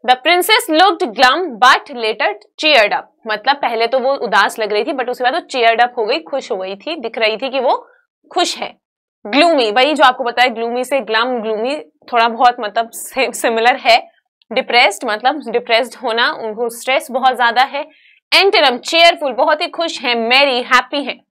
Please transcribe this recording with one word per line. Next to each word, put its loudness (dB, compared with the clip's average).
The 4
princess 2
looked 0
glum 2
but 4
later -2
cheered 4
up, -4
मतलब -2
पहले -2
तो 0
वो 0
उदास 0
लग -4
रही 0
थी, -4
but -4
उसके -6
बाद 0
वो -2
cheered 0
up -2
हो -2
गई, -2
खुश -8
हो -4
गई -8
थी, -8
दिख -10
रही 0
थी -6
कि -4
वो -2
खुश 0
है। -12
ग्लूमी, 2
वही 2
जो 2
आपको 2
बताया, 0
ग्लूमी -4
से -2
ग्लम, -2
ग्लूमी -4
थोड़ा -2
बहुत 2
मतलब -4
सि-, -6
सिमिलर 0
है। 2
डिप्रेस्ड, 0
मतलब -2
डिप्रेस्ड -2
होना, -2
उनको -8
स्ट्रेस -4
बहुत 0
ज्यादा 0
है। -2
एंटोनिम 4
चीयरफुल, 2
बहुत 0
ही -4
खुश -6
है, -2
मेरी, 2
हैप्पी 0
है। -10